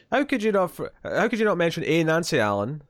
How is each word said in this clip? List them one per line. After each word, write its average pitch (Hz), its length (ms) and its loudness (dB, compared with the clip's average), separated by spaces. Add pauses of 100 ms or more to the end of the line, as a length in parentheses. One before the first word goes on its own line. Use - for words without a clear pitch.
(100)
How 269 140 2
could 262 180 -2
you 220 80 2
not 190 220 0
fr-, - 140 -10 (180)
how 151 240 0
could 226 100 -2
you 220 60 2
not 202 120 2
mention 170 280 0
A, 165 180 2
Nancy 160 380 0
Allen, 107 500 0